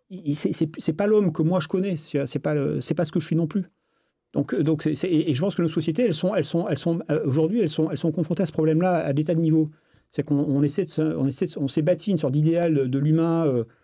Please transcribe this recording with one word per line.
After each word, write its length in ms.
il, 260
c'est, 180
c'est, 240
c'est 160
pas 140
l'homme 240
que 100
moi 180
je 80
connais, 280
c'est, 320
c'est 120
pas 140
le, 280
c'est 120
pas 120
ce 60
que 80
je 60
suis 100
non 120
plus. 180
Donc, 200
euh, 100
donc 200
c'est, 120
c'est, 140
et, 200
et 40
je 80
pense 140
que 60
nos 60
sociétés, 360
elles 100
sont, 220
elles 100
sont, 220
elles 100
sont, 220
euh, 140
aujourd'hui, 340
elles 100
sont, 220
elles 60
sont 140
confrontées 320
à 20
ce 60
problème-là 540
à 80
des 120
tas 100
de 60
niveaux. 280
C'est 120
qu'on, 140
on 240
essaie 240
de 40
se, 120
on 260
essaie 200
de, 100
on 100
s'est 140
bâti 300
une 60
sorte 160
d'idéal 400
de, 120
de 140
l'humain, 460
euh, 200